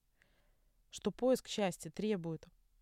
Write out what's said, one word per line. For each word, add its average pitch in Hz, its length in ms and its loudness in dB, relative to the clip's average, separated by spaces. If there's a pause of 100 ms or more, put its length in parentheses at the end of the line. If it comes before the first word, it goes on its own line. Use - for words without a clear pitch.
(880)
Что - 220 -2
поиск 247 360 4
счастья 185 420 -2
требует 175 580 -2 (340)